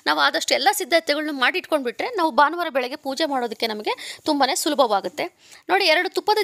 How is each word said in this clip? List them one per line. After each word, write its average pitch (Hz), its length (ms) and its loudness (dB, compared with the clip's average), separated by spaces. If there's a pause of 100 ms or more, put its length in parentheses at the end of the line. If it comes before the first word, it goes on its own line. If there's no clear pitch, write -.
ನಾವು 302 140 0
ಆದಷ್ಟು 302 340 0
ಎಲ್ಲ 269 180 0
ಸಿದ್ಧತೆಗಳನ್ನ 302 680 -2
ಮಾಡಿ 269 180 2
ಇಟ್ಕೊಂಡ್ಬಿಟ್ರೆ 294 500 -2
ನಾವು 359 240 0
ಭಾನುವಾರ 311 380 2
ಬೆಳಗ್ಗೆ 247 260 -4
ಪೂಜೆ 277 300 -4
ಮಾಡೋದಕ್ಕೆ 240 420 -4
ನಮಗೆ 220 580 -8
ತುಂಬಾ 285 300 2
ಸುಲಭವಾಗುತ್ತೆ. 269 680 0 (440)
ನೋಡಿ, 381 160 2
ಎರಡು 339 240 2
ತುಪ್ಪದ 427 340 0